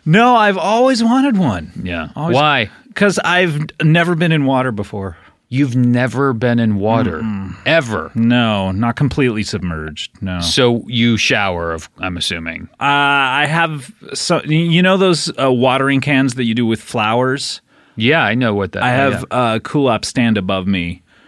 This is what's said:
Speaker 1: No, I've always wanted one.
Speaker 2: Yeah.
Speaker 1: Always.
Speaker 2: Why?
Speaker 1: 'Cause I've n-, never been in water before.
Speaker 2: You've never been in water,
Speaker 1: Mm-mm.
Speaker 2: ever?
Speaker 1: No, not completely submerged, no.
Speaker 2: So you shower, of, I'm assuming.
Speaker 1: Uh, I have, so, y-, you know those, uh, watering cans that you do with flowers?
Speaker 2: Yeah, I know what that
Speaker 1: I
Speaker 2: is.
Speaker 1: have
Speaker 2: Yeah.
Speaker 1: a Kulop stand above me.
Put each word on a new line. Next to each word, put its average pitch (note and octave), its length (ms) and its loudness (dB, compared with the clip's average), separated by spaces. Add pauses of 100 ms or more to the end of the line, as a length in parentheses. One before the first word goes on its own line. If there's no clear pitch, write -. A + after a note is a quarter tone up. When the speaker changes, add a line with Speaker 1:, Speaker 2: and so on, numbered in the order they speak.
Speaker 1:
No, A#3 300 4
I've G#3 220 4
always A3+ 460 2
wanted B3+ 340 2
one. G#2 340 -2 (120)
Speaker 2:
Yeah. E2 320 -6
Speaker 1:
Always. D3 200 -2
Speaker 2:
Why? C#3 340 2 (260)
Speaker 1:
'Cause G3+ 240 2
I've F3 360 0
n-, D3+ 120 -4 (160)
never E3 320 4
been D#3+ 160 0
in D3+ 140 2
water C3 260 0
before. G2+ 460 -8 (340)
Speaker 2:
You've B2+ 240 0
never B2 580 2
been A#2+ 260 0
in A2 160 2
water, A2 460 0
Speaker 1:
Mm-mm. G2 340 -6 (100)
Speaker 2:
ever? A#2 480 0
Speaker 1:
No, A2+ 580 2
not A#2 240 -2
completely B2+ 460 0
submerged, D#2+ 800 -8
no. F#2 200 -4
Speaker 2:
So A#2+ 460 2
you A#2 300 2
shower, F#2 560 -2
of, E2 240 -10
I'm F#2 200 -6
assuming. E2 560 -8
Speaker 1:
Uh, - 120 -6
I C#3+ 600 2
have, D#3+ 440 -2 (220)
so, - 320 -2
y-, D3 80 -2
you E3 300 2
know F#3+ 140 4
those, F3+ 420 0
uh, C3 120 2
watering C3 500 2
cans C3+ 340 0
that B2+ 80 -4
you A2+ 100 0
do A#2 140 0
with A2+ 140 0
flowers? B2 800 -2 (340)
Speaker 2:
Yeah, C3+ 280 2
I G#2+ 120 0
know A#2+ 180 0
what G2 200 -2
that F#2+ 100 -4
Speaker 1:
I B2 80 0
Speaker 2:
is. C3 220 2
Speaker 1:
have F#2 180 -6
Speaker 2:
Yeah. A#2+ 240 0
Speaker 1:
a A2+ 40 -2
Kulop B2 460 -2
stand A#2 320 0
above F#2+ 300 -2
me. F2+ 340 -4 (260)